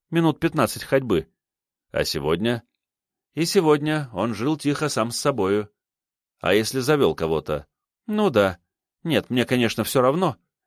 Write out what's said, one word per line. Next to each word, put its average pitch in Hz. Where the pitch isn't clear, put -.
минут 160
пятнадцать 156
ходьбы. 120
А 76
сегодня?» 87
«И 160
сегодня 151
он 107
жил 131
тихо 143
сам 117
с 117
собою». 104
«А 92
если 110
завел 127
кого-то?» 78
«Ну 214
да. 98
Нет, 139
мне, 120
конечно, 120
все 127
равно». 147